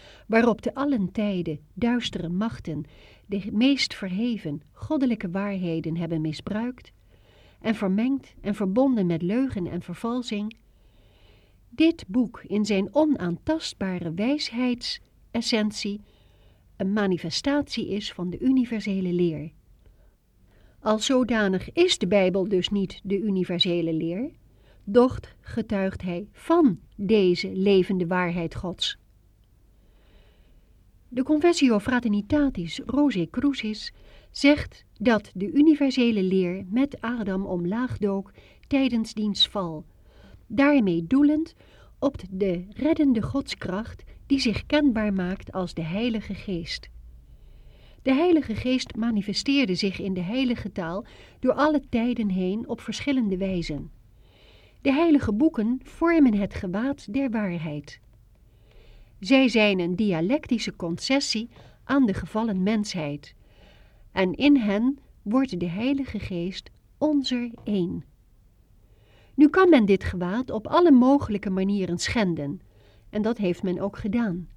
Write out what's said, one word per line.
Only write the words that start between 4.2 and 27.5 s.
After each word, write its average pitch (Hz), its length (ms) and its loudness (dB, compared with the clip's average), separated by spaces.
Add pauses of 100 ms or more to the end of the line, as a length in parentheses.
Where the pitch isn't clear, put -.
goddelijke 240 580 -2
waarheden 175 680 -4
hebben 165 240 -2
misbruikt 214 720 -6 (680)
en 220 140 0
vermengd 220 640 0
en 202 140 -4
verbonden 214 520 2
met 170 160 0
leugen 214 440 -2
en 175 160 -6
vervalsing, 220 760 -8 (1200)
dit 320 320 2
boek 214 380 -2
in 208 180 -2
zijn 202 300 -2
onaantastbare 185 1200 -2
wijsheidsessentie 233 1900 -4 (760)
een 196 160 -2
manifestatie 208 960 -2
is 208 240 -6
van 185 180 -8
de 175 80 -8
universele 220 720 0
leer. 165 400 -2 (1300)
Als 214 260 0
zodanig 220 680 2
is 349 260 2
de 208 80 -2
Bijbel 185 420 2
dus 185 200 0
niet 196 340 -4
de 196 160 -2
universele 180 760 0
leer, 170 380 -4 (540)
doch 247 360 4 (200)
getuigt 196 640 -4
hij 180 300 -6
van 311 460 2 (180)
deze 190 560 2